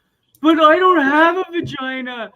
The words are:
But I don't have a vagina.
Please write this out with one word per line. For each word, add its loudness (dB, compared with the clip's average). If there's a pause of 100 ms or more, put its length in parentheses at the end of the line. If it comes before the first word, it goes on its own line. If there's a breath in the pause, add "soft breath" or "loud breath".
(400)
But 2
I 6
don't 2
have 2
a -4
vagina. -10